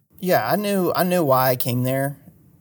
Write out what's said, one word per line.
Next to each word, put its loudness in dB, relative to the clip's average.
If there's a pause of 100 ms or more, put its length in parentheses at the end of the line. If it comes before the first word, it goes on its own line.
(200)
Yeah, 0
I 0
knew, -2
I 0
knew 0
why 4
I 2
came -2
there. -2 (440)